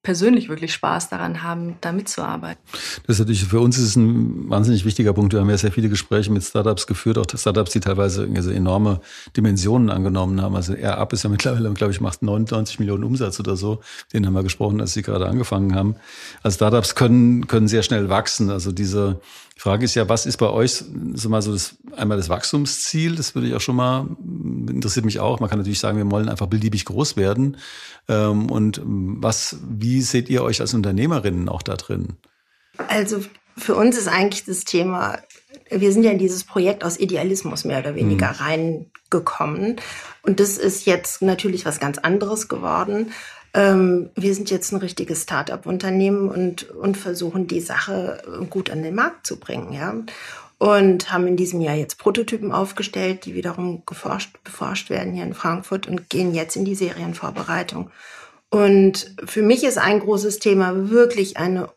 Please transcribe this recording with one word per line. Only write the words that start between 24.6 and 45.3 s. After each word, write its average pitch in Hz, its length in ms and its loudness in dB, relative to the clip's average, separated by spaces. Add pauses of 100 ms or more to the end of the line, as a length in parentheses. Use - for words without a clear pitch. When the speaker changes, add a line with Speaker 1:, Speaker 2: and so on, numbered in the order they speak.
Speaker 2:
interessiert 85 360 -2
mich 104 160 0
auch. 113 180 0
Man 107 100 -2
kann 107 80 0
natürlich 98 220 -2
sagen, 107 180 0
wir 101 140 0
wollen 107 160 0
einfach 107 200 -4
beliebig 107 360 0
groß 143 320 -2
werden. 117 400 2 (540)
Ähm, 107 420 2
und 107 320 0
was, 101 840 -4
wie 120 360 0
seht 123 280 -2
ihr 127 140 2
euch 120 160 -2
als 117 140 -2
Unternehmerinnen 101 760 0
auch 85 140 -6
da - 160 -6
drin? - 400 -8 (720)
Speaker 3:
Also 208 340 -2 (320)
für - 200 -2
uns 240 220 4
ist 190 120 -2
eigentlich 190 340 0
das 185 220 -6
Thema, 180 540 -2 (500)
wir 196 240 2
sind 226 100 6
ja 220 80 6
in 196 80 2
dieses 185 240 0
Projekt 196 400 0
aus 170 160 -4
Idealismus 180 640 -2
mehr 139 160 -2
oder 147 160 -6
weniger 104 380 2
Speaker 2:
Mhm. 160 560 -2 (220)
Speaker 3:
reingekommen. 180 640 -2 (440)
Und 196 200 2
das 202 160 2
ist - 280 0
jetzt 175 360 0
natürlich 190 440 0
was 151 140 -4
ganz 143 180 -4
anderes 208 520 0
geworden. 190 640 -2 (420)
Ähm, 185 600 4
wir 196 200 0
sind 202 160 -6
jetzt 190 220 -2
ein 196 60 -2
richtiges 175 440 -6
Start-up-Unternehmen 190 1040 0